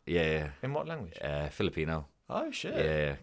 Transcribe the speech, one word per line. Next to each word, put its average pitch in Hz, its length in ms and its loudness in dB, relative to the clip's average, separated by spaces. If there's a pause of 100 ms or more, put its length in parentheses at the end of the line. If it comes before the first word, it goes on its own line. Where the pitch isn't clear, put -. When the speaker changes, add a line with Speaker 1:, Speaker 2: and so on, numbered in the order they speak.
Speaker 1:
Yeah, 82 240 4
yeah. 76 200 2 (120)
Speaker 2:
In 131 100 -2
what 156 160 -2
language? 127 320 -8
Speaker 1:
Uh, 73 300 -2
Filipino. 78 560 0 (220)
Speaker 2:
Oh, 285 220 -2
shit. - 240 -4
Speaker 1:
Yeah, - 220 4 (100)
yeah, 71 160 0